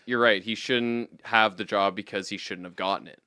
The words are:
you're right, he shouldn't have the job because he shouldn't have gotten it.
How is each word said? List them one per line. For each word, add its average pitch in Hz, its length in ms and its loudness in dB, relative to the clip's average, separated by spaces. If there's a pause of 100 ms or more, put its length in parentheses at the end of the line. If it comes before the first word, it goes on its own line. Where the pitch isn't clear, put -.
you're 120 140 0
right, 110 220 6
he 110 120 -4
shouldn't 120 720 -2
have 110 320 4
the 104 80 -6
job 98 320 0
because 98 320 -8
he 104 80 -8
shouldn't 90 300 -10
have 90 100 -16
gotten 95 320 -2
it. - 180 -20